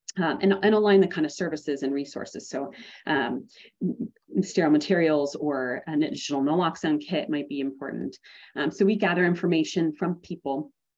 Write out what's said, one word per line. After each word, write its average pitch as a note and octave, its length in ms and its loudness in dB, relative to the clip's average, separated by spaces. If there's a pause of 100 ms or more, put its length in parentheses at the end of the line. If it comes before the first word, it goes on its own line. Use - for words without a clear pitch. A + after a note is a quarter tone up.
(160)
um, E3+ 260 0
and, G3 100 6 (120)
and G#3+ 100 6
align G#3 260 6
the F3+ 60 6
kind E3+ 180 -2
of D3 80 -2
services D3+ 520 -4
and C3+ 100 -2
resources. - 540 -8
So, C#3 240 -8 (340)
um, C3+ 400 -2 (920)
sterile E3+ 320 2
materials D3+ 640 2
or C3+ 500 -4
an D#3 160 0
additional C#3 400 -4
naloxone D#3+ 580 0
kit D3+ 300 -4
might D3 180 -4
be C#3+ 120 -6
important. C3+ 580 -8 (380)
Um, - 160 -2
so - 120 2
we G3 120 4
gather F3+ 280 2
information E3+ 720 2
from F3 220 -2
people - 560 -6 (260)